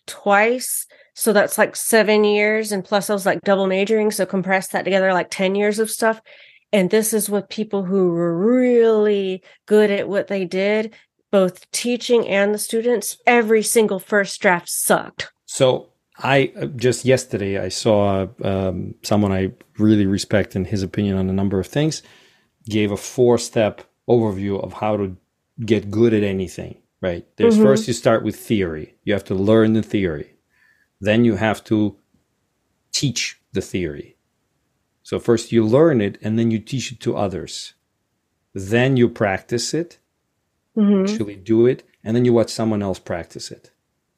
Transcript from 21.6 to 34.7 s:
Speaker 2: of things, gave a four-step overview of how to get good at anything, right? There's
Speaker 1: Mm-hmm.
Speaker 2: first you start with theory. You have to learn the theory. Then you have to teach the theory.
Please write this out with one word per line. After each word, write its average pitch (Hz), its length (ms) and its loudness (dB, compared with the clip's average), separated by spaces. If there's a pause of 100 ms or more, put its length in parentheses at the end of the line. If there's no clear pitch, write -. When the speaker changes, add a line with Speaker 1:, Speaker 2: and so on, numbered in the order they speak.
Speaker 2:
of 90 60 -4
things, 151 360 -4 (640)
gave 104 240 0
a 101 40 -4
four-step 117 840 0 (260)
overview 101 540 0
of 92 120 -10
how 107 220 -2
to 95 200 -4 (480)
get 104 260 0
good 110 240 2
at 104 80 2
anything, 95 540 -6 (240)
right? 87 260 -6 (100)
There's 226 180 4
Speaker 1:
Mm-hmm. 214 100 6
Speaker 2:
first - 240 4
you 120 60 0
start 113 300 2
with 107 120 -4
theory. 85 580 -4 (100)
You 101 80 0
have 98 120 -2
to 104 100 -6
learn 110 380 4
the 110 100 2
theory. 90 520 -4 (640)
Then 107 240 4
you 113 120 4
have 107 280 0
to 104 320 0 (960)
teach - 480 -8 (120)
the 95 80 -6
theory. 80 560 -8 (880)